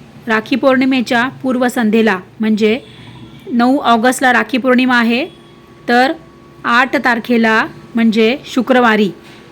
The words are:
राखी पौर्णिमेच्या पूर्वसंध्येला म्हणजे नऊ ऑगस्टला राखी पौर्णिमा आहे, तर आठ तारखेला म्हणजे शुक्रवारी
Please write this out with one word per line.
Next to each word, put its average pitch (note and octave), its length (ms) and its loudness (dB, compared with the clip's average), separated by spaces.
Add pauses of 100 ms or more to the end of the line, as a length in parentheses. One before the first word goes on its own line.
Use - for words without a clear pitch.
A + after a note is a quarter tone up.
(260)
राखी A3 300 -2
पौर्णिमेच्या C4 680 0 (200)
पूर्वसंध्येला A3+ 760 0 (220)
म्हणजे A3 380 0 (720)
नऊ B3+ 280 2
ऑगस्टला B3 540 0
राखी A3+ 260 -2
पौर्णिमा B3+ 400 2
आहे, A#3 260 0 (640)
तर B3+ 240 2 (520)
आठ B3+ 320 0
तारखेला A#3 680 0 (300)
म्हणजे A3+ 420 2 (100)
शुक्रवारी A3+ 640 2 (420)